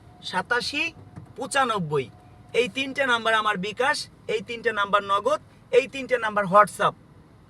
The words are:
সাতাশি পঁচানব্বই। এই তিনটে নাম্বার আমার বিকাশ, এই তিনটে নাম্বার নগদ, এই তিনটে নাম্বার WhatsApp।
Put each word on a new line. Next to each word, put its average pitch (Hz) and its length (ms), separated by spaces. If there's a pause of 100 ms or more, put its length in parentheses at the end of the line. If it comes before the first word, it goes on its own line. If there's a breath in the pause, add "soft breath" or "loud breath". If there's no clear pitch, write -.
(220)
সাতাশি 247 680 (440)
পঁচানব্বই। 185 760 (420)
এই 240 160
তিনটে 269 380
নাম্বার 226 280
আমার 214 220
বিকাশ, 214 520 (200)
এই 220 120
তিনটে 233 320
নাম্বার 202 320
নগদ, 202 360 (300 soft breath)
এই 254 160
তিনটে 254 320
নাম্বার 208 260
WhatsApp। 190 480 (580)